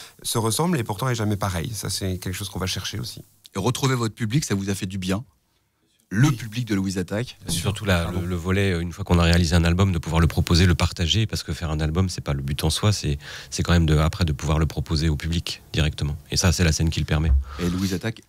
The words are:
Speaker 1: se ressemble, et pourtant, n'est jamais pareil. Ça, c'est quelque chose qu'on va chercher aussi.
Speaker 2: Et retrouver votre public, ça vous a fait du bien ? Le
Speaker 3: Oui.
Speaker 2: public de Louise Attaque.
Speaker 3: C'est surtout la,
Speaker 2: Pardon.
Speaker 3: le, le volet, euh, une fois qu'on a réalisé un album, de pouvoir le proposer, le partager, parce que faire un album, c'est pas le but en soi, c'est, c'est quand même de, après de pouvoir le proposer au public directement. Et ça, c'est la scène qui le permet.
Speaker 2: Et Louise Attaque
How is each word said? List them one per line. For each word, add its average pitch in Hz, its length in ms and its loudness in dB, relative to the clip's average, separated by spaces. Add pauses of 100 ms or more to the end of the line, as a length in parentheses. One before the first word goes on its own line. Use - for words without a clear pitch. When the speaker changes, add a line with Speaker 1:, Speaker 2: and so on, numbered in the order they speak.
(240)
Speaker 1:
se - 160 -2
ressemble, 143 400 0
et 110 40 -2
pourtant, 107 240 -4
n'est 123 80 0
jamais 104 220 0
pareil. 95 380 -4
Ça, 101 160 -6
c'est 92 260 -4
quelque 92 160 -6
chose 98 160 -8
qu'on - 80 -10
va 90 80 -4
chercher - 320 -6
aussi. - 240 -10 (340)
Speaker 2:
Et 95 40 -4
retrouver 127 340 0
votre 117 220 -2
public, 120 300 0
ça - 100 -2
vous 98 160 -2
a - 20 -2
fait 98 140 -4
du 95 100 -8
bien ? 95 260 -2 (880)
Le 143 200 4
Speaker 3:
Oui. 123 80 0
Speaker 2:
public 113 280 -6
de 107 80 -2
Louise 95 240 0
Attaque. 98 400 -4 (100)
Speaker 3:
C'est 85 80 -4
surtout 101 280 -2
la, 92 220 2
Speaker 2:
Pardon. 82 160 -2
Speaker 3:
le, 85 60 -4
le 90 100 -2
volet, 92 340 0
euh, 87 80 0
une 87 140 -4
fois 101 100 -10
qu'on 90 160 4
a 85 40 6
réalisé 85 320 6
un 82 100 6
album, 90 260 4
de 85 60 -2
pouvoir 80 240 0
le 80 60 6
proposer, 82 380 4
le 90 80 6
partager, 87 540 0
parce - 160 -6
que - 80 -6
faire 78 180 -6
un 78 120 -2
album, 80 260 2
c'est - 140 -6
pas 78 100 -4
le 69 100 -2
but 69 220 -4
en 80 60 2
soi, 104 240 2
c'est, 73 240 -2 (320)
c'est - 120 -4
quand 82 120 2
même 85 120 6
de, 76 120 4
après 78 260 2
de 78 80 2
pouvoir 76 260 0
le 78 100 4
proposer 76 420 -2
au 73 80 0
public 82 440 -4 (120)
directement. 73 420 0 (160)
Et - 60 -2
ça, 90 160 4
c'est 92 100 0
la 82 80 4
scène 78 180 0
qui 76 120 -2
le 73 40 -2
permet. 78 280 2 (260)
Speaker 2:
Et 87 100 0
Louise 92 240 -2
Attaque 110 360 -6